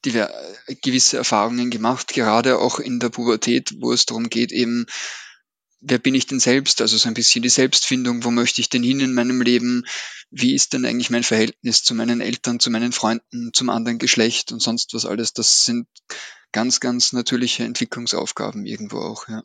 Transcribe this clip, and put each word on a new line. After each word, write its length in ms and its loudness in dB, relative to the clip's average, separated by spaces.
diver-, 280 0
gewisse 360 2
Erfahrungen 520 2
gemacht, 440 -2
gerade 440 4
auch 200 2
in 220 -4
der 100 0
Pubertät, 720 0
wo 120 0
es 140 2
darum 240 -4
geht, 200 0
eben, 360 0
wer 180 0
bin 160 0
ich 120 2
denn 140 -4
selbst? 400 2
Also 160 2
so 120 2
ein 60 -2
bisschen 280 2
die 60 0
Selbstfindung, 760 2
wo 60 2
möchte 300 2
ich 80 -2
denn 140 0
hin 180 2
in 140 0
meinem 260 2
Leben? 440 2
Wie 240 2
ist 180 0
denn 120 -2
eigentlich 260 -2
mein 120 2
Verhältnis 600 2
zu 120 2
meinen 260 0
Eltern, 400 -2
zu 100 2
meinen 220 0
Freunden, 600 -2
zum 180 0
anderen 280 -2
Geschlecht 540 2
und 80 -8
sonst 340 -2
was 120 -4
alles? 260 -2
Das 320 2
sind 220 0
ganz, 280 0
ganz 320 0
natürliche 520 -2
Entwicklungsaufgaben 1040 -6
irgendwo 320 -8
auch, 300 -8
ja. 160 -10